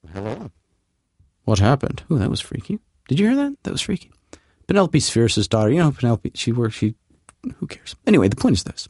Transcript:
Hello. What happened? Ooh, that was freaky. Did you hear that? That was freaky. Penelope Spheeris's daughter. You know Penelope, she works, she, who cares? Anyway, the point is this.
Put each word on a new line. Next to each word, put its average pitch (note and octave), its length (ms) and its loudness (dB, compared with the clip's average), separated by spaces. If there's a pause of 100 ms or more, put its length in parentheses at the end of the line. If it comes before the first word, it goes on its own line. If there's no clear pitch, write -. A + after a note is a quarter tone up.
(140)
Hello. G#2+ 360 -10 (920)
What G#2+ 160 2
happened? B2 500 0
Ooh, D#3+ 100 0
that F#2 100 0
was - 100 -4
freaky. - 400 -8 (300)
Did C3+ 100 0
you G#3 80 2
hear B3 80 2
that? C#4+ 280 -2
That - 80 -8
was - 100 -6
freaky. - 300 -6 (560)
Penelope F#3+ 320 4
Spheeris's A2+ 500 0
daughter. G#2+ 200 2
You D3+ 100 2
know D#3+ 120 4
Penelope, A#2+ 440 -2
she - 180 -4
works, A#2 220 -2
she, G#2+ 200 -2 (640)
who E3 100 -8
cares? - 300 -18 (100)
Anyway, C#3 220 6
the A2 80 -2
point A3+ 180 2
is - 80 -2
this. - 260 -14